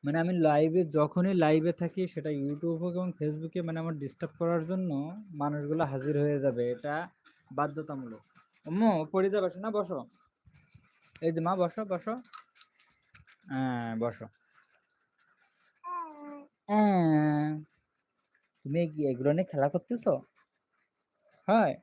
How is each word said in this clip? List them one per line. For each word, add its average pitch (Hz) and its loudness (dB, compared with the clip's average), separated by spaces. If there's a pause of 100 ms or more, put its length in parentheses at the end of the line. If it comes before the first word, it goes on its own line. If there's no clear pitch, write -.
মানে 147 0
আমি 175 2
লাইভে, 160 6
যখনই 156 2
লাইভে 160 4
থাকি 175 -2
সেটা 156 -6
YouTube 147 -2
হোক 175 -4
এবং 180 -2
Facebook-এ, 156 -4
মানে 165 -4
আমার 160 -4
ডিস্টার্ব 143 -8
করার 170 0
জন্য 185 -2 (440)
মানুষগুলো 147 -2
হাজির 139 -2
হয়ে 147 2
যাবে, 120 0
এটা 147 -6 (440)
বাধ্যতামূলক। 143 -6 (460)
আম্মু, 180 2
পড়ে 190 2
যাবে, 190 0
শোনা, 190 -8
বসো। 180 -2 (1120)
এই 165 0
যে 165 -2
মা, 175 0
বসো, 180 -2
বসো। 190 -4 (1300)
হ্যাঁ, 123 -4
বসো। 113 -4 (2500)
হ্যাঁ। 156 4 (1040)
তুমি 160 0
কি 151 -2
এগুলো 131 2
নিয়ে 180 2
খেলা 147 0
করতেছো? 185 -2 (1300)
হয়। 208 4